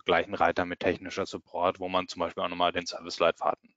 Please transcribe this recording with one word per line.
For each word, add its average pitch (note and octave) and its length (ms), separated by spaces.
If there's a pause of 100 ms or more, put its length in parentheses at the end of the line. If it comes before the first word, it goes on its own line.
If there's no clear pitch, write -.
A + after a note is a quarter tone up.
gleich E2+ 200
einen G2 100
Reiter E2+ 300
mit F2 140
technischer F#2 460
Support, F2+ 540
wo F#2 100
man F#2 180
zum - 120
Beispiel E2+ 240
auch F2+ 60
nochmal F2 220
den F2 140
Service-Leitfaden - 920